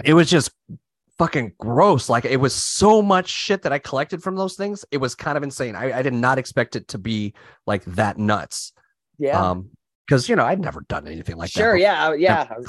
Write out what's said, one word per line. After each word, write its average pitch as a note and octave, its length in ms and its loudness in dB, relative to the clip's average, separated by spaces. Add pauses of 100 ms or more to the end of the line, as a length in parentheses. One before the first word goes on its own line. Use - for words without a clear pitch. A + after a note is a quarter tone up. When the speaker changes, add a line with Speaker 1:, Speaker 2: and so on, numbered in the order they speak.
Speaker 1:
It D3 100 6
was E3+ 140 6
just D#3+ 220 2 (680)
fucking C#3 400 -2
gross. C3+ 520 4
Like, A#2+ 160 2
it B2+ 100 0
was B2+ 180 0
so G#3+ 460 4
much F#3+ 280 2
shit - 340 -4
that C#3+ 100 -2
I C#3 60 0
collected D3+ 440 -6
from F#3+ 140 -6
those F#3+ 180 -4
things. G3+ 360 -8
It C#3+ 80 -2
was B2+ 160 -2
kind D3 240 -4
of C#3 40 -4
insane. C3 320 -6
I, A#2+ 240 -4
I C3 40 0
did C3 100 -2
not B2 260 2
expect - 380 -4
it G#2+ 120 -10
to A2 100 -12
be, G#2 340 -4 (340)
like, G#2 200 -2
that G2 320 -2
nuts. G#2 540 -2 (460)
Speaker 2:
Yeah. C#3 220 0 (100)
Speaker 1:
Um, F#2 200 -6 (380)
'cause, B2+ 200 2
you A#3 80 2
know, C3+ 80 4
I'd F3+ 160 0
never - 220 -8
done - 240 -8
anything E2 300 -12
like E2+ 160 -8
that - 60 -2
Speaker 2:
Sure, A3 140 2
Speaker 1:
before. F#3 60 4
Speaker 2:
yeah, F3 320 2
I, D#3 60 0
yeah. E3 340 2
Speaker 1:
Never A2+ 180 -12